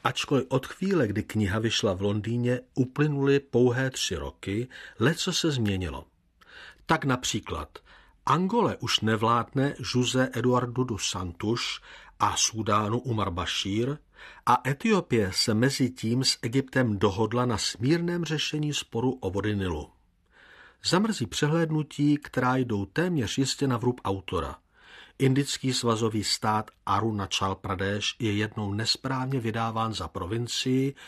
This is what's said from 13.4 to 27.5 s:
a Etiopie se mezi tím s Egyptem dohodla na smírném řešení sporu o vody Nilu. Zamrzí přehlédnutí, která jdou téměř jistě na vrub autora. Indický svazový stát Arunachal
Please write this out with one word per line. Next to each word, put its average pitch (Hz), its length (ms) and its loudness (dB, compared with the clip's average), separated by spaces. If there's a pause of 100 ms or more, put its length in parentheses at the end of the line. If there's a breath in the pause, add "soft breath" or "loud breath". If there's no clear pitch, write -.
a 123 240 2
Etiopie 143 640 2
se - 200 0
mezi 127 360 2
tím 120 340 -2
s - 180 0
Egyptem 127 580 0
dohodla 110 460 2
na 117 120 0
smírném 170 680 -2
řešení 151 480 -2
sporu 123 380 -2
o - 200 -4
vody 101 240 -2
Nilu. 87 340 -4 (960 loud breath)
Zamrzí 196 400 2
přehlédnutí, 151 920 2
která 127 380 0
jdou 110 300 0
téměř 156 520 -2
jistě 135 300 0
na 123 100 2
vrub 123 260 0
autora. 90 520 -4 (640 loud breath)
Indický 135 540 2
svazový 113 500 0
stát 110 480 0 (140)
Arunachal 101 720 0